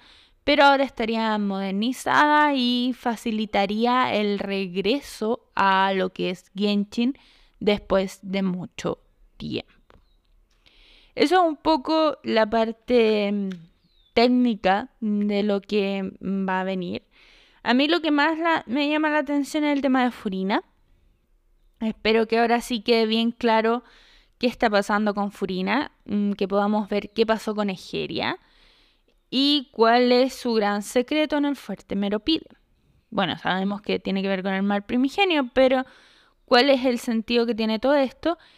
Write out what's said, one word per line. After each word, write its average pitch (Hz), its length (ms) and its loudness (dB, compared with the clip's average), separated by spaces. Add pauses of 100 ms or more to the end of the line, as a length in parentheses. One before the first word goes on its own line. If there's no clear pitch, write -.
(440)
pero 294 200 4
ahora 277 200 6
estaría 226 540 -4
modernizada 254 1160 0
y 247 420 0
facilitaría 220 1160 -2
el 202 260 -2
regreso 196 1160 -4
a 196 380 2
lo 185 180 -2
que 180 200 -4
es - 140 -12 (100)
Genshin 208 600 -2 (440)
después 196 640 -2
de 190 180 -4
mucho 180 580 -6 (380)
tiempo. - 340 -8 (1400)
Eso 302 220 2
es 359 120 4
un 302 100 -4
poco 311 680 0
la 220 260 2
parte, 220 840 0
mm, 202 180 -4 (640)
técnica 240 760 2 (100)
de 208 440 -2
lo 202 180 0
que, 196 580 -2
mm, 196 300 -4
va 185 120 -2
a - 20 -4
venir. 190 400 -6 (600)
A 233 120 2
mí 285 120 4
lo 339 140 0
que 311 100 -2
más 311 280 2
la, 330 260 0
me 285 240 -2
llama 302 220 0
la 302 80 2
atención 285 440 -2
es 294 120 2
el 269 60 0
tema 262 220 2
de 247 80 2
Furina. 190 520 -4 (1160)
Espero 220 480 0
que 226 120 2
ahora 233 220 2
sí 233 200 -6
quede 226 240 2
bien 226 260 0
claro 226 520 0 (580)
qué 247 60 2
está 233 240 0
pasando 208 420 0
con 202 180 -4
Furina, 190 600 -4 (140)
mm, 202 280 0
que 196 140 -2
podamos 208 420 0
ver 202 240 -4
qué 220 140 0
pasó 220 260 -2
con 208 160 -2
Egeria 175 720 -6 (880)
y 277 420 0
cuál 240 400 4
es 254 220 4
su 240 200 -4
gran 208 280 0
secreto 294 560 -2
en 285 80 0
el 285 100 -2
fuerte - 400 -10
Meropide. 208 520 -2 (640)
Bueno, 175 260 -2
sabemos 190 460 -4
que 185 160 -2
tiene 190 240 -2
que 196 40 -4
ver 190 140 -2
con 190 120 -4
el 196 100 -2
mal 202 200 -2
primigenio, 277 720 0
pero 262 320 4 (600)
¿cuál 247 260 6
es 254 140 2
el 240 140 0
sentido 233 460 0
que 233 80 -2
tiene 220 240 -2
todo 269 180 2
esto 285 420 0 (200)